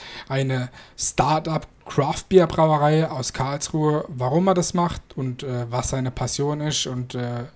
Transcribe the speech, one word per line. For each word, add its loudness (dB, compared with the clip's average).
eine -2
Start-up 0
Craft 0
Beer 8
Brauerei 4
aus -6
Karlsruhe. 0
Warum 0
er 4
das 0
macht 0
und, -4
äh, -4
was -2
seine -2
Passion -2
ist -2
und, -6
äh, -4